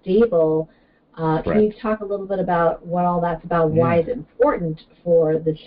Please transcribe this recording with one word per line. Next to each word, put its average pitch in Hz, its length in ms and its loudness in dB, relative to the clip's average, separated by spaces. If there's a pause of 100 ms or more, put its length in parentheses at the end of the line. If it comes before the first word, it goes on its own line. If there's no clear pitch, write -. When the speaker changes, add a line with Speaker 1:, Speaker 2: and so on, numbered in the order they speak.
Speaker 1:
stable. 170 680 2 (480)
Uh, 160 260 -2
can 214 200 0
you 214 60 2
Speaker 2:
Correct. 214 120 -12
Speaker 1:
talk 214 200 -4
a 208 40 -10
little 196 220 -6
bit 190 140 -4
about 170 440 0
what 175 200 -2
all 175 160 0
that's 170 240 -4
about, 165 260 0
why 165 240 2
Speaker 2:
Yeah. 170 60 2
Speaker 1:
it's 160 80 -2
important 165 800 -2 (180)
for 160 340 2
this 160 280 -4